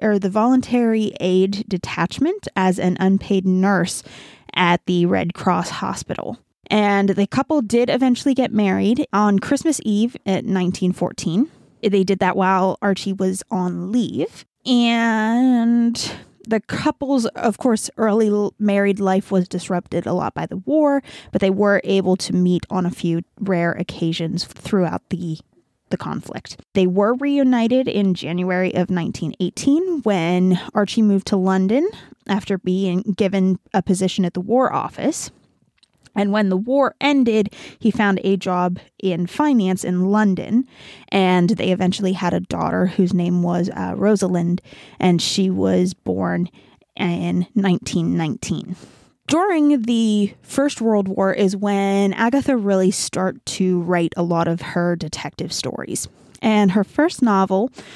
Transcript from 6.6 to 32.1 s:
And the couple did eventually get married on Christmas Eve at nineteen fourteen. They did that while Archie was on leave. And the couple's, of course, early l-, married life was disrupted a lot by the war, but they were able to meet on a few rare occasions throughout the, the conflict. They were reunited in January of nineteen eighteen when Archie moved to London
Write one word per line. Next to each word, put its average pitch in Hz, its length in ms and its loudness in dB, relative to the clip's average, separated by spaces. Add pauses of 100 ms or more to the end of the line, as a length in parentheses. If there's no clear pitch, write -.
And 202 420 2
the 196 180 0
couple 285 340 0
did 233 280 0
eventually 254 440 2
get 247 200 0
married 202 580 2
on 202 280 2
Christmas 285 440 -2
Eve 214 320 0 (100)
at 190 200 -2
nineteen 180 480 0
fourteen. 185 580 -2 (320)
They 190 220 2
did 190 140 0
that 185 180 0
while 190 440 2
Archie 196 300 -2
was 190 400 -2
on 180 400 -4
leave. 247 540 -4 (200)
And 233 1500 2 (340)
the 220 140 0
couple's, 277 640 -2
of - 320 -2
course, 226 400 0
early 214 320 2
l-, 208 280 0
married 202 440 2
life 190 280 0
was 185 200 0
disrupted 175 560 -4
a - 80 -2
lot - 200 -2
by 160 120 -6
the 175 120 -10
war, 277 460 2 (300)
but - 80 0
they 190 80 4
were 202 340 2
able 190 320 2
to - 180 -8
meet 180 360 2
on 185 160 -2
a 175 60 0
few 170 320 -4 (180)
rare 175 320 0
occasions 165 720 -4
throughout 180 640 -2
the, 170 280 -6 (520)
the - 80 -2
conflict. - 640 -12 (140)
They 185 120 4
were 202 280 2
reunited 254 720 2
in 196 240 0
January 180 600 -2
of 180 160 0
nineteen 170 520 -4
eighteen 302 640 0
when 180 580 2 (120)
Archie 208 280 0
moved 202 260 2
to - 80 0
London 190 540 2 (380)